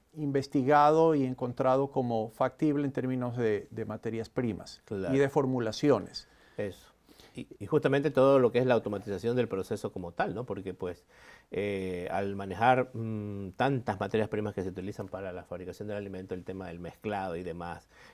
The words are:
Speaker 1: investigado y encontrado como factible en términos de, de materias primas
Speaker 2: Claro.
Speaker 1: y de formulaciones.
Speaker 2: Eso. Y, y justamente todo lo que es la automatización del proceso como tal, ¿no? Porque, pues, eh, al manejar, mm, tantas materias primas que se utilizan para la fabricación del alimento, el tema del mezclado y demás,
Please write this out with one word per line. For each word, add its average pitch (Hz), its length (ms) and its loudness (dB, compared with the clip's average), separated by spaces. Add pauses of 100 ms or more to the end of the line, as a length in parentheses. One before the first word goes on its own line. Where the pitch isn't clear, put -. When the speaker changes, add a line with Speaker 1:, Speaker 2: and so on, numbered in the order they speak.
(160)
Speaker 1:
investigado 147 1000 4
y 139 100 2
encontrado 131 680 0
como 117 380 0
factible 143 560 0
en 135 80 -2
términos 123 460 -2
de, 107 320 0
de 110 160 -8
materias 110 420 -6
primas - 560 -4
Speaker 2:
Claro. 98 300 -2
Speaker 1:
y 135 40 4
de 139 120 4
formulaciones. 127 1000 0 (300)
Speaker 2:
Eso. 101 320 -8 (440)
Y, 127 140 -12 (100)
y 101 80 -10
justamente 143 460 2
todo 135 260 8
lo 123 140 6
que 120 60 2
es 127 80 4
la 123 80 6
automatización 104 600 -2
del 120 140 2
proceso 101 420 -4
como 87 220 -10
tal, 185 240 -4
¿no? 120 80 -6
Porque, 95 280 -8
pues, 90 320 -8 (460)
eh, 95 640 -4
al 98 240 -2
manejar, 113 580 2
mm, 104 600 -6
tantas 123 420 0
materias 104 300 0
primas 104 260 -4
que 95 80 -4
se 92 60 -6
utilizan 95 400 -8
para 95 240 -10
la 87 100 -10
fabricación 90 460 -12
del 104 80 -6
alimento, 95 380 -10
el 90 100 -8
tema 95 240 -10
del 85 100 -12
mezclado 95 560 -6
y 87 80 -6
demás, 85 460 -10 (260)